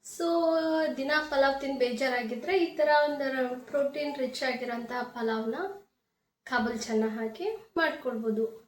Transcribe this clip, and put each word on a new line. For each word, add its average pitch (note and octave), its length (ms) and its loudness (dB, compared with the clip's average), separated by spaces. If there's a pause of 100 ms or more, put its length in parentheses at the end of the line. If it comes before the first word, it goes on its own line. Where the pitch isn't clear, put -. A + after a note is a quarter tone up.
(180)
So, E4+ 80 0 (680)
ದಿನ C4+ 160 -2 (180)
ಪಲಾವ್ C#4 300 4
ತಿಂದು C4+ 180 -4
ಬೇಜಾರಾಗಿದ್ರೆ B3 840 2
ಈ E4 120 -4
ಥರ D4+ 120 4 (160)
ಒಂದು C4 640 -2
ಪ್ರೋಟೀನ್ C#4+ 520 0
ರಿಚ್ B3+ 240 -2
ಆಗಿರೋಂಥ A#3+ 500 -4 (100)
ಪಲಾವ್ನ A3+ 520 -2 (920)
ಕಾಬೂಲ್ A#3+ 380 0
ಚನ್ನ A3 260 0
ಹಾಕಿ A3 380 -6 (300)
ಮಾಡ್ಕೊಳ್ಬೋದು. A3+ 680 0 (240)